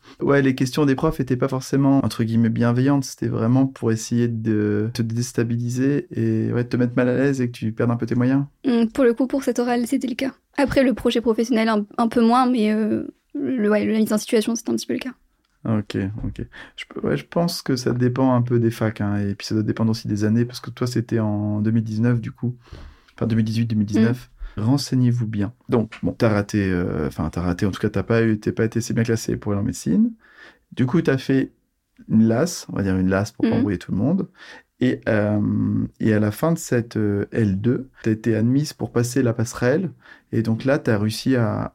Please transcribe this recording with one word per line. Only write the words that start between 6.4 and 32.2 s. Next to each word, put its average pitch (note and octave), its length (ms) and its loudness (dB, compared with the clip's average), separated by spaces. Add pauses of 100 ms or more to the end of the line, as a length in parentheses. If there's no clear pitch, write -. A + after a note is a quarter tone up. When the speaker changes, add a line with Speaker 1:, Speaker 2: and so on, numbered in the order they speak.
Speaker 1:
ouais, A#2+ 120 0
de A#2+ 40 -12
te C3 80 -4
mettre B2 180 0
mal B2 140 2
à B2 80 2
l'aise C3+ 240 2
et B2 60 0
que B2 60 -4
tu A2 200 -6
perdes A#2+ 180 0
un A#2 60 0
peu A#2+ 80 -6
tes A#2 120 -2
moyens. C3+ 280 2 (220)
Speaker 2:
Hum, A#3 240 2
pour C4+ 140 2
le A#3 100 4
coup, C4 120 -2
pour C4+ 180 -4
cet B3 160 -2
oral, A#3+ 260 0
c'était C4 220 -2
le B3 60 -6
cas. C4+ 180 -4 (260)
Après, C#4 240 2
le B3+ 100 4
projet A#3 300 0
professionnel, A3+ 480 2
un, G#3 160 0 (100)
un A#3+ 120 2
peu A#3 120 0
moins, A#3 240 6
mais, A#3+ 260 2
euh, A3 360 0 (280)
le, B3+ 360 0
ouais, G#3 160 2
la G#3+ 120 0
mise A3 140 2
en G#3+ 60 2
situation, A3+ 380 0
c'était - 160 -10
un - 40 0
petit - 100 -6
peu - 60 -4
le - 60 -4
cas. B3 160 -12 (500)
Speaker 1:
Ok, G#2+ 320 -2 (300)
ok. - 200 -8 (300)
Je - 100 -12
peux, - 220 -14
ouais, D3+ 80 0
je C#3+ 80 -6
pense - 380 -2
que C3+ 140 -2
ça B2 180 -2
dépend B2 400 2
un A#2+ 80 4
peu A#2+ 160 2
des A#2 120 2
facs, A2 300 -2
hein, G#2 160 0
et G2+ 180 -2
puis - 120 -12
ça A2 80 -2
doit G#2+ 100 2
dépendre A2+ 260 0
aussi A2 160 -4
des G#2+ 180 0
années, A2+ 200 4
parce B2 160 -8
que - 80 -16
toi, B2 180 -4
c'était A#2 320 -2
en G#2 440 0
deux A2 80 2
mille A2+ 140 2
dix-neuf, A2+ 360 0
du A2+ 100 -8
coup. A#2+ 260 -6 (600)
Enfin, A2+ 100 -2
deux A2 100 0
mille A2 100 2
dix-huit, A2+ 180 0
deux A2 120 -2
mille G#2 100 2
dix-neuf. A2 420 0
Speaker 2:
Mm. - 40 -20 (260)
Speaker 1:
Renseignez-vous A#2+ 680 0
bien. G2+ 280 -4 (160)
Donc, A2+ 320 0
bon, - 100 -2
t'as A#2 160 2
raté, G#2 420 0
euh, F2 360 -2
enfin, D#2 240 -4
t'as F2 100 -6
raté, F2+ 240 -2
en G2 60 2
tout - 100 -6
cas, G#2+ 80 0
t'as G2 140 -2
pas A2+ 200 2
eu, A2 160 2
t'es G#2+ 140 -2
pas A2+ 140 0
été A2+ 140 -2
assez - 120 -4
bien A2+ 100 0
classé A2+ 360 -2
pour G#2+ 140 -4
aller G2+ 100 -2
en - 20 -2
médecine. G#3 480 0 (600)
Du B2+ 120 0
coup, D#3+ 160 2
t'as C3+ 160 2
fait C3+ 360 0 (580)
une A2+ 180 6